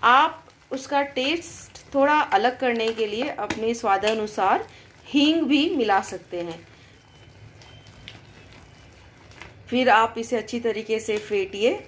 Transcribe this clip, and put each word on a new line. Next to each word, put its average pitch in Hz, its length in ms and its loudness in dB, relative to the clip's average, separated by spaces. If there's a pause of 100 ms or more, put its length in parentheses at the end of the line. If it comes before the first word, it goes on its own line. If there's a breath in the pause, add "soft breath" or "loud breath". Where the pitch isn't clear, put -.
आप 277 440 4 (240)
उसका 277 300 -2
taste - 920 -6
थोड़ा 285 260 4
अलग 247 400 0
करने 233 340 0
के 220 140 -2
लिए 226 220 -4
अपने 214 440 -4
स्वादानुसार 214 920 0 (380 loud breath)
हींग 302 360 2
भी 294 280 2
मिला 214 320 2
सकते 175 400 -10
हैं। 165 260 -10 (3000 loud breath)
फिर 247 200 2
आप 220 280 4
इसे 226 200 -4
अच्छी 226 220 -6
तरीके 220 400 -2
से 220 180 -4
फेंटिए 208 560 0 (140)